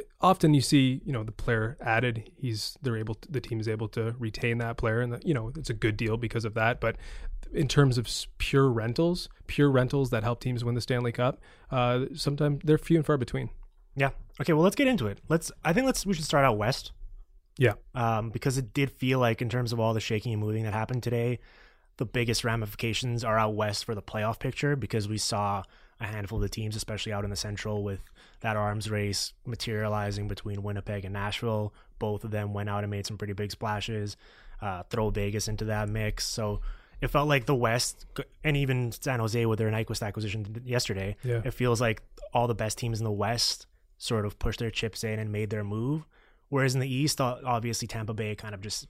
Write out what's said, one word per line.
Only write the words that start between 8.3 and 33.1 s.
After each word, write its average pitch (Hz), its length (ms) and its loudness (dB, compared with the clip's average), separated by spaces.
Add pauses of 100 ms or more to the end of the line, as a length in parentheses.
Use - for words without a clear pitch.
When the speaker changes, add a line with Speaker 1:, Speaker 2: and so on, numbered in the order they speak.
Speaker 1:
pure 139 320 4
rentals, 120 580 0 (200)
pure 143 220 6
rentals 131 420 4
that 110 120 0
help 120 160 0
teams 120 240 -2
win 120 100 0
the 123 60 0
Stanley 123 320 0
Cup, 131 300 0 (280)
uh, 123 360 2 (100)
sometimes 147 480 0
they're 151 140 6
few - 180 4
and 151 100 4
far 151 120 4
between. 123 320 -2 (480)
Speaker 2:
Yeah. 139 140 2 (280)
Okay. 156 140 4
Well, 156 100 6
let's 196 140 6
get 285 100 6
into 185 200 2
it. 101 200 -6
Let's, 165 240 0 (140)
I 165 80 4
think 254 120 4
let's, - 200 0
we 196 80 2
should 156 100 -4
start 143 220 6
out 113 120 6
west. 107 360 0 (640)
Speaker 1:
Yeah. 117 140 6 (200)
Speaker 2:
Um, 113 380 0
because 127 260 0
it 117 160 -4
did 139 180 2
feel 131 280 2
like, 117 200 4
in 123 80 -2
terms 120 260 -2
of 117 60 -2
all 113 140 4
the 110 60 2
shaking 110 340 -2
and 107 80 0
moving 107 220 0
that 107 100 -2
happened 110 300 -2
today, 120 340 0 (600)
the 120 80 -2
biggest 117 380 0
ramifications 113 800 -2
are 110 140 2
out 110 160 4
west 104 320 -2
for 117 80 -4
the 101 80 -6
playoff 107 380 -4
picture, 143 360 0
because 107 320 -2
we 107 120 -2
saw 101 420 0 (380)
a 117 80 -6
handful 107 320 -4
of - 20 2
the 101 80 0
teams, 110 260 -6
especially 107 380 -6
out 101 100 -2
in 101 60 -4
the 101 60 -6
Central, 107 480 -4
with 98 180 -4 (380)
that 110 180 0
arms 104 320 -2
race 104 440 -2 (120)
materializing 104 800 -2
between 101 360 -6
Winnipeg 101 420 -4
and 95 80 -6
Nashville. 104 640 -2 (240)
Both 104 240 -2
of 110 80 -6
them 104 240 -2
went 101 140 -2
out 104 140 -2
and 101 60 -4
made 101 160 -4
some 107 140 -8